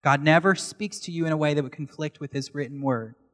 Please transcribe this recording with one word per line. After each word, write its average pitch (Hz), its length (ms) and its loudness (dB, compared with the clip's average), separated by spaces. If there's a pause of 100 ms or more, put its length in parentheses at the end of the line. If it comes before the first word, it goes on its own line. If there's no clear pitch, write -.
God 139 180 4
never 165 320 6
speaks - 460 -6
to 175 140 -10
you 165 120 -2
in 160 60 0
a 156 60 0
way 151 160 2
that 147 100 0
would 127 80 -8
conflict 151 480 -10
with 143 140 -10
his 135 200 -6
written 139 280 -8
word. 117 340 -2 (180)